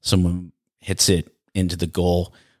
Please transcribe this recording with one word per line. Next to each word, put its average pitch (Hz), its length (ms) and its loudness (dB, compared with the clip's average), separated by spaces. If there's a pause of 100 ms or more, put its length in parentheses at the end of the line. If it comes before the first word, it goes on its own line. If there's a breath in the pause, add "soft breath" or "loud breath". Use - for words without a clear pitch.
someone 90 520 0 (260)
hits - 300 -2
it 87 200 2 (260)
into 90 220 0
the 87 100 -4
goal 87 460 0 (280 soft breath)